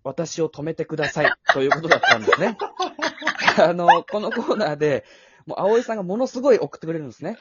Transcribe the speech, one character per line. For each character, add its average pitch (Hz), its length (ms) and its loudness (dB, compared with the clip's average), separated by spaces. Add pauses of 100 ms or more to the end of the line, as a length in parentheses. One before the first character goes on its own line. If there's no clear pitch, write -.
私 160 380 -6
を 156 80 0
止 - 140 -16
め 160 100 -6
て 160 120 -6
く 156 120 -10
だ 147 120 -2
さ 151 140 -4
い、 143 160 2
<laughs> - 140 -2
と 135 100 0
い 135 40 2
う 147 40 2
こ - 100 -2
と - 60 -6
だ - 100 4
っ - 40 -2
た 762 160 4
ん - 60 -6
で - 80 2
す - 100 2
ね。 - 160 -2 (500)
<laughs> - 500 -2
あ 175 160 6
の、 175 300 4
こ - 160 -4
の 208 120 -4
コ 233 100 -4 (120)
ー - 20 -2
ナ 151 180 -2
ー 147 40 -8
で、 147 280 0 (400)
も 160 100 -8
う - 40 -6
葵 220 240 2
さ 233 100 -6
ん 220 40 -8
が 196 60 -6
も 185 140 -4
の 254 100 -2
す 254 140 -8
ご 262 120 6
い 196 40 6
送 - 200 -4
っ - 20 -16
て 160 80 -12
く 165 60 -4
れ 165 60 -4
る 151 60 -10
ん 127 40 -12
で 110 40 -16
す - 100 -18
ね。 160 180 -8